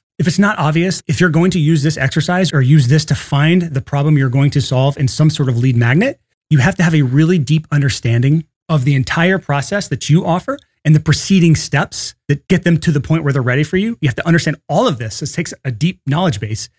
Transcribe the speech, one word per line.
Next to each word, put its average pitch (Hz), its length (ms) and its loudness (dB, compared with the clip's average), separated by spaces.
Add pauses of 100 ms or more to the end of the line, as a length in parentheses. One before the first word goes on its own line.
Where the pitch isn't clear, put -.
(180)
If 143 80 -2
it's 175 120 0
not 202 200 2
obvious, 165 480 0
if - 120 -2
you're 180 120 4
going 170 220 2
to 185 60 -2
use 151 240 2
this 156 140 0
exercise 160 560 -2
or 143 80 2
use 131 280 4
this 151 180 2
to - 80 -2
find 160 480 0
the 147 180 -6
problem 143 380 0
you're 135 100 0
going 139 220 2
to 143 100 0
solve 135 380 0
in 143 100 0
some 156 220 2
sort 147 180 -2
of 120 80 -2
lead 123 200 0
magnet, 143 440 0 (300)
you 151 80 4
have 175 160 2
to - 80 -2
have 165 140 2
a 151 60 4
really 156 360 2
deep 151 320 -2
understanding 139 720 0 (260)
of 143 140 0
the 143 100 2
entire 165 440 0
process 143 500 -4
that - 200 -6
you 165 160 2
offer 180 320 -4 (300)
and 151 80 6
the 151 60 4
preceding 165 540 2
steps - 600 -4 (140)
that 143 200 -4
get 185 160 0
them 170 140 2
to 175 120 -2
the 143 100 0
point 160 220 -2
where 139 120 -2
they're 139 80 -2
ready 127 220 0
for 185 120 -4
you. 226 240 -4
You 147 80 0
have 117 80 -4
to - 100 -8
understand 170 300 0 (100)
all 170 220 0
of 139 80 -2
this. 110 240 -10
This 147 140 -8
takes - 180 -6 (100)
a 131 80 -6
deep 165 360 -4
knowledge 147 340 -2
base, 107 380 -8